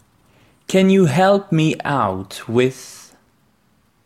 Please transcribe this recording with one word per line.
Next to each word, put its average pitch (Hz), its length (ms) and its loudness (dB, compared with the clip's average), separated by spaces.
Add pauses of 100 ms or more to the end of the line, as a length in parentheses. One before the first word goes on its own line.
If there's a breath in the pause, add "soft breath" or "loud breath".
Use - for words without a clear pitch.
(680 soft breath)
Can 190 220 2
you 190 180 4
help 190 460 0
me 156 320 0
out 101 640 -4
with ? - 680 -4 (920)